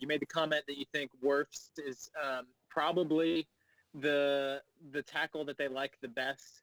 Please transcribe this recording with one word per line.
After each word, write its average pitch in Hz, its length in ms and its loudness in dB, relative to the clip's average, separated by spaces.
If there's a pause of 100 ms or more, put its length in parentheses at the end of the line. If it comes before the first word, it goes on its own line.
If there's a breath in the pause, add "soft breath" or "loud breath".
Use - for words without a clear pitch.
You 135 80 -4
made 151 120 0
the 147 60 -2
comment 156 400 0
that 143 120 -8
you 139 140 -8
think 143 180 -2 (120)
Wirfs 143 460 0 (100)
is, 139 320 -10 (100)
um, 131 260 -4 (220)
probably 165 760 2 (480 soft breath)
the, 139 680 2 (300)
the 143 100 -4
tackle 156 420 -4
that 139 140 -6
they 143 100 0
like 135 320 -4
the 131 80 -8
best. 135 540 -6